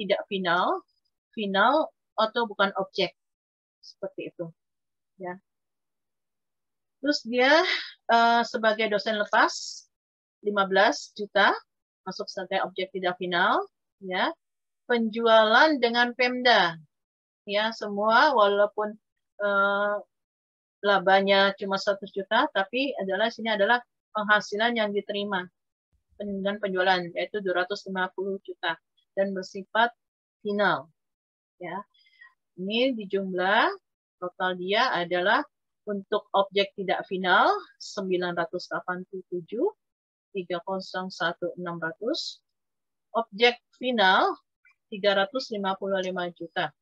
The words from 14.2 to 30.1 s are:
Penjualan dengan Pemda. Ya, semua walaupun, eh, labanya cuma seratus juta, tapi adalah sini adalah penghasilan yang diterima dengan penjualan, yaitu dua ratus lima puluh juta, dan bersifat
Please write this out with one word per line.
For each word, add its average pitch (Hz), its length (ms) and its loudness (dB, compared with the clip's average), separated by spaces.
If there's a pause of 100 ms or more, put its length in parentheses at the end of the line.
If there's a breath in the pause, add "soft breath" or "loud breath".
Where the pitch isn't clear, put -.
Penjualan 226 880 4
dengan 240 400 0
Pemda. 240 640 2 (640)
Ya, 208 320 -2
semua 220 560 4
walaupun, 208 640 2 (420)
eh, 202 560 0 (880)
labanya 196 720 4
cuma 196 240 -4
seratus 202 320 -4
juta, 220 400 0
tapi 247 480 -2
adalah 196 320 -2
sini 220 240 -4
adalah 214 240 2 (320)
penghasilan 214 640 0
yang 214 160 -2
diterima 202 560 -4 (720)
dengan 202 400 -6
penjualan, 185 440 0 (120)
yaitu 180 240 -6
dua 180 240 -2
ratus 202 240 -8
lima 190 240 -4
puluh 196 320 -6
juta, - 320 -8 (400)
dan 196 160 -2
bersifat 190 640 -2 (480)